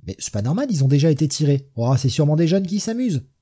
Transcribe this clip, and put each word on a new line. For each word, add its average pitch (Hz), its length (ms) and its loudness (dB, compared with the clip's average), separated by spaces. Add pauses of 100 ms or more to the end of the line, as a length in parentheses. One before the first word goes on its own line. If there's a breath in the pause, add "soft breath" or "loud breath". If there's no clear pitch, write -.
Mais 95 140 -10
c'est - 140 -10
pas 104 100 -2
normal, 196 260 -2
ils 151 140 0
ont 135 40 4
déjà 143 240 4
été 151 160 0
tirés. 139 480 0
Oh, 120 220 0
c'est 131 120 0
sûrement 151 260 2
des 165 120 2
jeunes 190 200 0
qui 196 120 -2
s'amusent. 220 460 -4 (160)